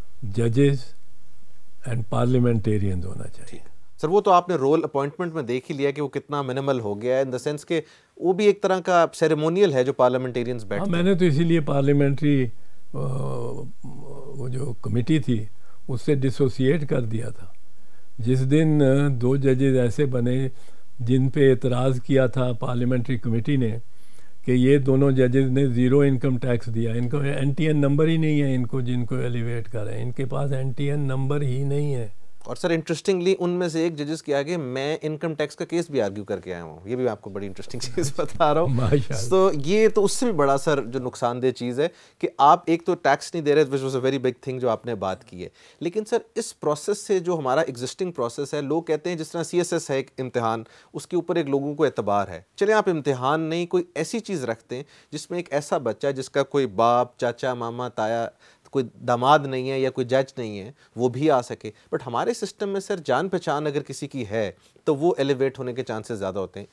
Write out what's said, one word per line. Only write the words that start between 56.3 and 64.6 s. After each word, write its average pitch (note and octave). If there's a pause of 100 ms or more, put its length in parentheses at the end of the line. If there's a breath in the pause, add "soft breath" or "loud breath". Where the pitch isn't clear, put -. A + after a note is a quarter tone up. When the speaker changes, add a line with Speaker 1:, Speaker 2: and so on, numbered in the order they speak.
Speaker 2:
कोई C#3
बाप, A#2+
चाचा, B2
मामा, A#2+
ताया, A2+ (420 soft breath)
कोई B2+ (140)
दामाद B2+
नहीं C3
है C3+
या C3
कोई C3
जज C3
नहीं G#2+
है, G#2 (220 soft breath)
वो A#2+
भी B2+
आ C3+
सके। A2 (220 soft breath)
But D3
हमारे B2+
system G#3
में G3
सर G3
जान D3
पहचान D#3
अगर D3
किसी C#3
की C3+
है G2+ (300 soft breath)